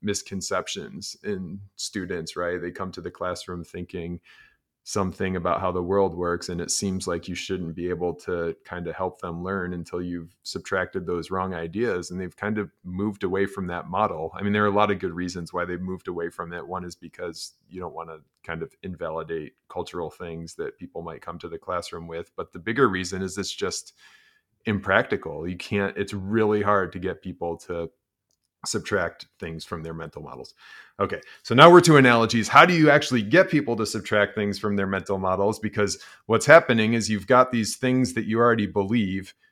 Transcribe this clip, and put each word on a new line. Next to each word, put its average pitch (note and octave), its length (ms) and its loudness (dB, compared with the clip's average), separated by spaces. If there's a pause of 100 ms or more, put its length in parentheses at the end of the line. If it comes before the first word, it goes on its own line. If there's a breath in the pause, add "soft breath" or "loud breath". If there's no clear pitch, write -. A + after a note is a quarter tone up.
misconceptions F#2+ 1200 -6
in F#2 360 -8 (180)
students, F2 580 -8
right? F2 260 -4
They F2+ 100 -6
come F#2 200 -10
to F2 100 -14
the F2 100 -10
classroom F2+ 520 -8
thinking, F2 560 -10 (680 soft breath)
something F#2+ 480 -4
about F2 260 0
how F#2 100 0
the F2+ 100 -2
world F#2+ 340 0
works, F2 320 -4
and F2 140 -6
it - 80 -6
seems F#2+ 380 -4
like F2 200 -4
you F#2 60 -8
shouldn't F2 400 -6
be F2 160 -6
able F2 240 -2
to E2+ 420 -6 (100)
kind F2 220 -10
of D#2+ 80 -6
help F#2 240 -6
them E2+ 240 -8
learn F#2 300 -4
until F2 260 -8
you've F2 440 -8
subtracted F#2 640 -4
those F2 240 -4
wrong F#2 240 -4
ideas. F2+ 560 -4
And F2+ 100 -6
they've F2+ 140 -10
kind G#2+ 240 -4
of G2+ 120 -6 (120)
moved G2 400 -4
away F#2+ 240 0
from G2 200 -8
that F2 220 -8
model. F2 460 -2
I - 80 -8
mean, G2+ 100 0
there G#2 100 2
are G#2 40 4
a G2+ 40 2
lot G2+ 200 4
of F2+ 80 -2
good F#2 140 -4
reasons F2 380 -8
why F2 140 -4
they've F2+ 160 -6
moved F#2 260 -8
away E2+ 220 -6
from E2+ 240 -10
it. E2+ 140 -10
One F2+ 180 -8
is E2+ 100 -14
because E2+ 580 -12 (140)
you F#2 140 -14
don't D#2+ 140 -10
wanna D#2+ 240 -12 (240)
kind E2 180 -10
of D#2+ 220 -10
invalidate D#2+ 680 -8 (160)
cultural E2+ 420 -8
things E2 440 -12
that D#2+ 220 -8
people E2+ 240 -12
might E2+ 220 -14
come E2+ 160 -12
to E2+ 100 -12
the E2+ 80 -10
classroom F2 500 -8
with. E2 280 -10
But F2 180 -10
the F#2 60 -14
bigger A2+ 280 4
reason F#2 360 0
is F#2+ 160 -4
it's F#2+ 120 -4
just - 420 -6 (720 soft breath)
impractical. F#2+ 840 0
You F2+ 100 -6
can't, G2+ 400 -2
it's G2+ 160 -6
really G#2 480 0
hard G2 320 2
to F2+ 60 -10
get F2+ 240 -6
people F2 340 -6
to E2+ 320 -8 (760)
subtract F#2 600 -4 (120)
things E2 240 -10
from E2 200 -10
their D#2+ 100 -10
mental D#2 300 -12
models. C2 320 -16 (440 loud breath)
Okay, F2 220 -2 (220 loud breath)
so - 100 -4
now C#3+ 160 12
we're F3 120 12
to E3 160 8
analogies. A#2 500 6
How D3+ 180 10
do F3+ 80 4
you D#3 160 6
actually C#3+ 320 4
get E3 280 4
people C#3 260 0
to G#2+ 100 0
subtract G#2 480 0
things G2+ 240 -2
from G#2 180 -2
their G2 120 0
mental F#2+ 320 -2
models? F#2+ 400 0
Because G#2 420 -2 (240 loud breath)
what's A2 220 2
happening A#2+ 460 8
is G#2+ 160 0
you've G2 180 -2
got B2 240 6
these A2 240 -2
things B2+ 400 0
that A2+ 100 -2
you A2 140 0
already A#2 260 4
believe, F#2+ 720 -2 (160)